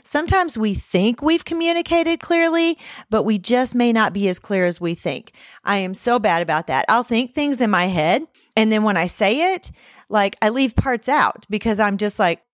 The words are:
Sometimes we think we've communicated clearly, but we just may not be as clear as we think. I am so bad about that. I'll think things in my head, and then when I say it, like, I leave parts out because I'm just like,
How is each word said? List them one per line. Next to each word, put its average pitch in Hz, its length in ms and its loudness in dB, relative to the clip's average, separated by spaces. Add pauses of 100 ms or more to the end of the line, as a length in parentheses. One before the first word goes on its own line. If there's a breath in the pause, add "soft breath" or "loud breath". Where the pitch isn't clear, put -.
Sometimes 349 480 0
we 214 200 -2
think 214 480 -2
we've 330 200 2
communicated 330 760 0
clearly, 330 580 0 (320 loud breath)
but 214 140 0
we 208 160 0
just 247 340 0
may 240 180 2
not 220 220 2
be 196 160 0
as 185 80 -2
clear 185 300 -2
as 175 120 -4
we 170 140 -2
think. - 380 -8 (320 loud breath)
I 202 140 -2
am 190 180 -6
so 240 240 0
bad 175 240 2
about 160 240 -2
that. 135 200 0
I'll 240 160 2
think 240 300 -2
things 285 260 -2
in 220 120 2
my 190 160 2
head, 185 360 0 (320 soft breath)
and 220 160 2
then 214 120 2
when 208 140 2
I 170 100 -2
say 285 480 0
it, - 160 -12 (360 loud breath)
like, 202 360 0
I 214 60 2
leave 254 260 0
parts 247 340 -2
out - 400 0
because 208 300 -2
I'm 202 180 0
just 208 220 -2
like, 170 240 0 (100)